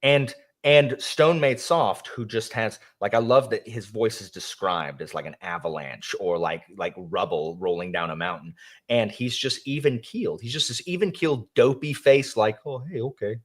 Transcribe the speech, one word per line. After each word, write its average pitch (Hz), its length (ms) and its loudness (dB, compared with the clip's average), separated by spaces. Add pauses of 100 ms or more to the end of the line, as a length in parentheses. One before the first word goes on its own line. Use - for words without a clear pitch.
And, 139 320 4 (300)
and 143 360 6
Stone 165 400 2
Made 135 200 2
Soft, 139 480 0
who 117 180 -8
just 110 260 -4
has, 120 260 -2 (220)
like, 104 140 -2
I 117 40 6
love 120 320 4
that 107 160 -4
his 113 200 -12
voice 110 340 -2
is 95 100 -16
described 85 720 -4
as, 78 120 -14
like, 76 120 -6
an 76 160 -12
avalanche 80 800 -8
or, 87 180 -2
like, 82 260 -4 (120)
like, 87 200 -6
rubble 82 640 -4
rolling 90 340 -4
down 85 180 -2
a 78 60 -6
mountain. 82 380 -6 (340)
And 117 220 2
he's 120 260 -4
just - 300 -4
even 139 340 0
keeled. 202 420 -6
He's 117 100 -8
just 147 160 -2
this - 180 -6
even 180 260 -2
keeled, 143 420 -2
dopey 135 380 4
face, 139 440 4
like, 107 300 2
Oh, 131 140 -6
hey, 143 200 -8
okay. 113 440 -4